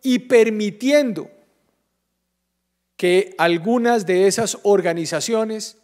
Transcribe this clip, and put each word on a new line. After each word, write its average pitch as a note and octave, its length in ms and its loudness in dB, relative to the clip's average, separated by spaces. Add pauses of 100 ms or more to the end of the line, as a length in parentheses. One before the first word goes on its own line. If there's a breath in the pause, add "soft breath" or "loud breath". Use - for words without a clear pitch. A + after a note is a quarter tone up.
y B3 160 0
permitiendo A3+ 1120 0 (1700)
que F3+ 400 0
algunas G#3 720 0
de F#3 180 2
esas G3+ 380 -2
organizaciones G3+ 1200 -2